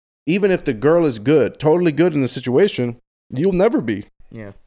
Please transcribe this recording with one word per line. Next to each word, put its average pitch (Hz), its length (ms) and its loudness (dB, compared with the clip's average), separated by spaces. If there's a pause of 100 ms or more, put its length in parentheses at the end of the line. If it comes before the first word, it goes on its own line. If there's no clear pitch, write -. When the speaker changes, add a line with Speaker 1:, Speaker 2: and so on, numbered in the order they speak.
(260)
Speaker 1:
even 190 240 0
if 180 160 -2
the 139 80 -2
girl 156 320 2
is 117 120 -2
good, 120 400 2
totally 165 340 2
good 165 200 2
in 147 80 -2
the 127 80 0
situation, 127 680 -2 (320)
you'll 180 240 -2
never 220 260 2
be. 110 240 -4 (260)
Speaker 2:
Yeah. 107 220 -18 (140)